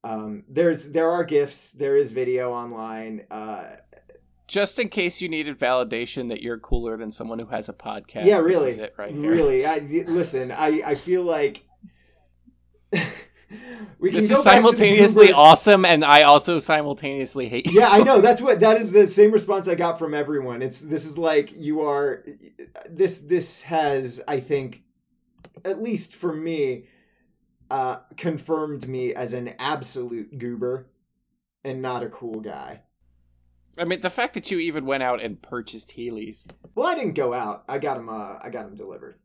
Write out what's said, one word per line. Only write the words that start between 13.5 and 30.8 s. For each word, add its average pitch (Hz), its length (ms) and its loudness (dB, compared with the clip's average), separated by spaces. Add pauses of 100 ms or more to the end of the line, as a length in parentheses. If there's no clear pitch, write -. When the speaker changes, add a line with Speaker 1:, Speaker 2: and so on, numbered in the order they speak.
Speaker 1:
we 185 120 0
can 175 80 0
Speaker 2:
This 214 100 2
Speaker 1:
go - 100 6
Speaker 2:
is - 40 2
Speaker 1:
back 202 140 8
to 220 40 6
the 226 60 6
Speaker 2:
simultaneously 214 600 8
Speaker 1:
Goober 180 100 6
Speaker 2:
awesome, 185 480 10
and 160 180 6
I 147 200 10
also 147 360 6
simultaneously 139 880 -4
hate 120 240 -6
you. 190 80 8
Speaker 1:
Yeah, 240 100 6
I 196 140 8
know. 254 180 6
That's 240 200 4
what, 247 180 0
that 220 180 4
is 214 140 -6
the 202 160 6
same 208 240 6
response 196 360 -2
I 170 80 0
got 165 240 -2
from 156 140 -6
everyone. 139 480 -6
It's, 131 200 -8
this 156 240 -8
is 151 120 -12
like, 156 380 -2
you 151 260 -6
are, 143 440 -4 (640)
this, 180 300 -2
this 165 440 -4
has, 139 640 -4
I 135 120 -4
think, 131 440 -6 (800)
at 196 180 -6
least 220 340 -8
for 170 180 -6
me, 156 540 -6 (840)
uh, 131 260 -4 (200)
confirmed 156 680 -6
me 127 280 -6
as 123 180 -10
an 120 240 -12
absolute 127 800 -8
goober 123 520 -8 (760)